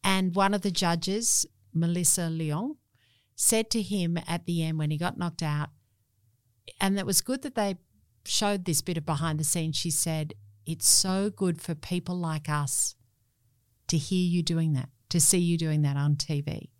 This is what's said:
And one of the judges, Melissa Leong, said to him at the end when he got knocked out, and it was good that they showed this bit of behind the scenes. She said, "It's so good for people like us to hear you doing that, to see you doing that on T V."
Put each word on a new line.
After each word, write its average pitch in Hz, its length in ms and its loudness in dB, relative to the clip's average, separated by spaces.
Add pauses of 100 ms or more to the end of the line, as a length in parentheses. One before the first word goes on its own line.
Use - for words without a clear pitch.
And 190 320 4
one 196 180 4
of 202 80 0
the 196 100 0
judges, 185 720 0 (280)
Melissa 170 560 2
Leong, 160 460 -2 (600)
said 220 360 2
to 233 100 0
him 175 360 0 (100)
at 170 180 -4
the 170 180 0
end 160 140 -2
when 151 140 0
he 151 60 -2
got 175 200 -4
knocked 170 240 -4
out, 147 280 -2 (1120)
and 196 180 2
it 185 60 -4
was 190 160 2
good 269 220 -4
that 269 120 -8
they 202 220 0 (480)
showed 202 400 0
this 165 160 0
bit 170 160 -4
of 151 80 -6
behind 156 340 0
the 151 60 -2
scenes. 160 320 0
She 175 140 -2
said, 156 420 -2 (320)
"It's 165 220 -2
so 190 420 4
good 180 320 -2
for 170 140 -6
people 180 420 -6
like 156 320 -4
us 147 460 -2 (920)
to 170 100 2
hear 180 300 0
you 175 160 2
doing 165 300 0
that, 131 160 -2 (200)
to 175 100 2
see 175 200 6
you 170 180 2
doing 156 260 2
that 139 140 2
on 147 200 2
T 147 240 -2
V." 147 280 -8 (100)